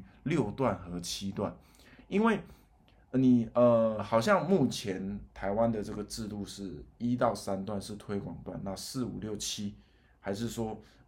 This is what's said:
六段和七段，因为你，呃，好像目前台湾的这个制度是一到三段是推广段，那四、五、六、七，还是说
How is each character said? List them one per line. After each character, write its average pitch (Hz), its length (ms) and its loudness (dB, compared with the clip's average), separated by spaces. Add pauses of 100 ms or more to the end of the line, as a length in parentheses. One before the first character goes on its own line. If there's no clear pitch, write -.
(240)
六 139 280 2
段 113 260 0
和 87 220 -8
七 98 320 -8
段， 98 200 -4 (560)
因 202 160 2
为 220 160 4 (720)
你， 123 440 6
呃， 113 480 6
好 113 180 4
像 185 260 4
目 170 200 6
前 98 520 -4 (140)
台 98 200 -4
湾 117 180 4
的 107 120 -2
这 104 80 -10
个 104 120 -6
制 110 240 -8
度 101 180 -6
是 98 260 -10 (280)
一 120 160 0
到 120 180 2
三 95 320 -4
段 101 160 -4
是 104 140 -10
推 101 240 -6
广 98 260 -8
段， - 180 -8
那 98 120 -6
四、 127 280 -6
五、 98 160 -6
六、 107 160 -6
七， 101 380 -6 (480)
还 98 100 -6
是 110 160 -4
说 110 320 -6 (280)